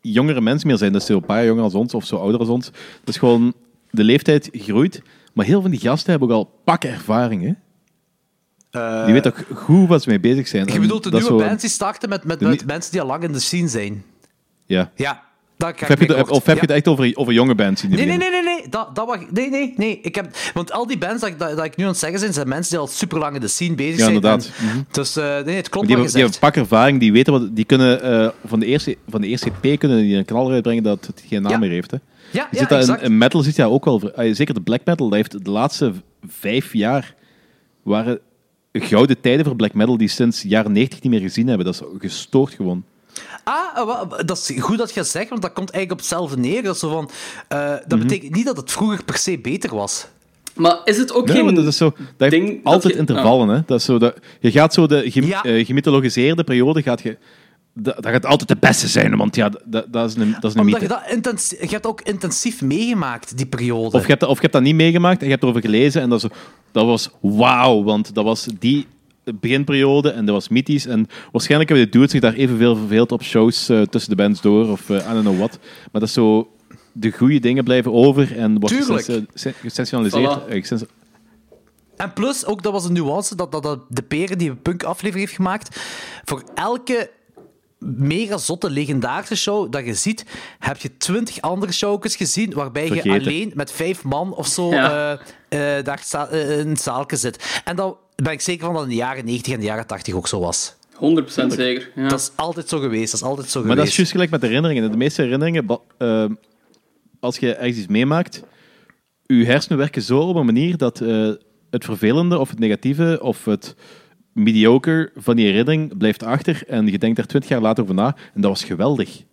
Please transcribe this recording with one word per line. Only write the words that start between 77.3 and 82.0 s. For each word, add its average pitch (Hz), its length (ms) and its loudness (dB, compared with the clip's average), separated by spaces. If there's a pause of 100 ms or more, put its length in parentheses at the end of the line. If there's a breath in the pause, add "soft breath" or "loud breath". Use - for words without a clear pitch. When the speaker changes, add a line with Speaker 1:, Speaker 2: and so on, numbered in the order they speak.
Speaker 1:
dingen 123 240 0
blijven 123 280 2
over 131 440 6
en 107 240 2
wordt 104 160 0
Speaker 2:
Tuurlijk. 254 280 0
Speaker 1:
gesensa-, 113 300 -4
se-, - 180 -8
gesensationaliseerd, 123 880 -2
Speaker 3:
Voilà. - 80 -16
Speaker 1:
eh, 107 120 -4
gesens- 110 240 -6 (1120)
Speaker 2:
En 175 160 -8